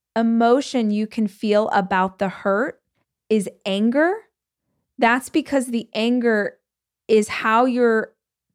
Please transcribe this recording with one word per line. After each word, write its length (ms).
emotion 720
you 160
can 220
feel 420
about 480
the 120
hurt 520
is 180
anger, 500
that's 320
because 380
the 260
anger 640
is 200
how 380
you're 480